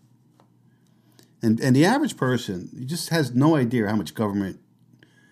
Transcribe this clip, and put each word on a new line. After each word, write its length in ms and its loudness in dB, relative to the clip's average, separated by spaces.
And, 180 2
and 160 4
the 80 6
average 320 0
person, 600 -4
he 80 -12
just 260 -8
has 220 0
no 220 4
idea 340 0
how 60 -2
much 200 -4
government 440 -4